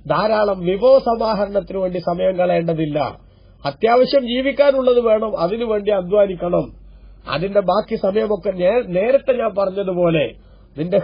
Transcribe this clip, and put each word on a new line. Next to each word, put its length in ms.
ധാരാളം 540
വിഭവ 380
സമാഹരണത്തിന് 800
വേണ്ടി 200
സമയം 400
കളയേണ്ടതില്ല. 920
അത്യാവശ്യം 640
ജീവിക്കാനുള്ളത് 720
വേണം, 400
അതിനുവേണ്ടി 500
അധ്വാനിക്കണം. 840
അതിന്റെ 300
ബാക്കി 360
സമയമൊക്കെ 540
നേ-, 360
നേരത്തെ 460
ഞാൻ 260
പറഞ്ഞതുപോലെ 680
നിന്റെ 260